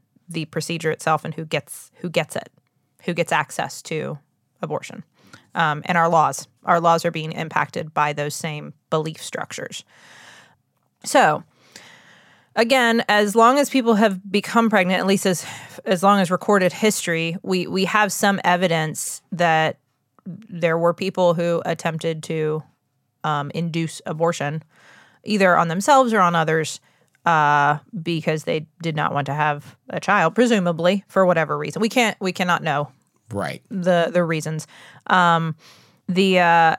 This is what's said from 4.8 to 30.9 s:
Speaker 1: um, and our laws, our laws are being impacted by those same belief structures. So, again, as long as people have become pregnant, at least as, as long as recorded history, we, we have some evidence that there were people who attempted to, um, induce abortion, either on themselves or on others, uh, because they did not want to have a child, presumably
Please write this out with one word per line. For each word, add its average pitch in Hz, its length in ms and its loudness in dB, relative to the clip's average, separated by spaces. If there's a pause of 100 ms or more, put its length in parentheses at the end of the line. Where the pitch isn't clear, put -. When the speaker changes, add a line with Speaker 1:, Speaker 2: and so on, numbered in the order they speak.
Speaker 1:
um, 151 320 -2
and 175 100 -2
our 165 120 4
laws, 139 400 0 (200)
our 170 120 4
laws 165 240 2
are 175 60 -2
being 160 220 -8
impacted 160 600 -6
by 151 200 0
those 147 220 -6
same 151 380 -10 (180)
belief 156 300 -4
structures. - 640 -12 (1200)
So, 160 380 4 (1120)
again, 233 540 2
as 208 260 2
long 233 240 6
as 285 120 0
people 233 240 2
have 196 360 2
become 220 400 2
pregnant, 185 300 2
at 180 60 -2
least 196 200 2
as, 185 180 0 (400)
as 185 180 0
long 202 180 6
as 175 100 0
recorded 185 420 2
history, 165 720 -2
we, 185 240 -2
we 190 200 -2
have 208 260 0
some 202 320 0
evidence 165 800 -2 (100)
that 160 460 0 (480)
there 170 500 -4
were 170 180 2
people 180 400 0
who 170 300 -2
attempted 160 600 -6
to, 156 380 -4 (640)
um, 147 300 -4
induce 165 520 -6
abortion, 160 560 -4 (640)
either 190 320 2
on 165 120 2
themselves 233 440 4
or 214 80 4
on 175 140 4
others, 160 460 -2 (460)
uh, 147 520 4 (240)
because 160 420 -2
they 160 220 -4 (160)
did 160 140 -4
not 147 160 -2
want 143 140 -2
to 139 80 -6
have 147 420 -4 (140)
a 180 100 -8
child, 190 340 2
presumably 190 760 2